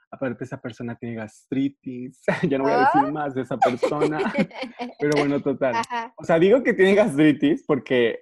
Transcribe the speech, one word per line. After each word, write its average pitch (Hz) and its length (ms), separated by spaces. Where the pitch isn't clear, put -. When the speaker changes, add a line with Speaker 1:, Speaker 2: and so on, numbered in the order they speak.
Speaker 1:
Aparte, - 320
esa - 180
persona 117 360
tiene 117 180
gastritis. 131 1120
<laughs> 175 260
Ya 135 40
no 135 80
voy 139 80
a - 60
decir 302 280
Speaker 2:
¿Ah? - 40
Speaker 1:
más 147 220
de 131 80
esa - 160
persona. - 640
<laughs> 247 800
Pero 147 180
bueno, 143 240
total. 131 360
Speaker 2:
Ajá. 233 400
Speaker 1:
O 165 80
sea, 170 120
digo 196 260
que 240 100
tiene 185 200
gastritis 151 720
porque 123 560